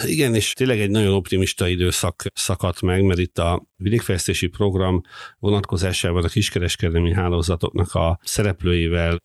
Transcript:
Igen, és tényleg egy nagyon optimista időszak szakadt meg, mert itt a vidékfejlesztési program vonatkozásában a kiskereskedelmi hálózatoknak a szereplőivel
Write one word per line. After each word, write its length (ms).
Igen, 300
és 180
tényleg 280
egy 100
nagyon 240
optimista 540
időszak 560
szakadt 460
meg, 220
mert 160
itt 200
a 380
vidékfejlesztési 720
program 560
vonatkozásában 880
a 40
kiskereskedelmi 880
hálózatoknak 800
a 280
szereplőivel 1040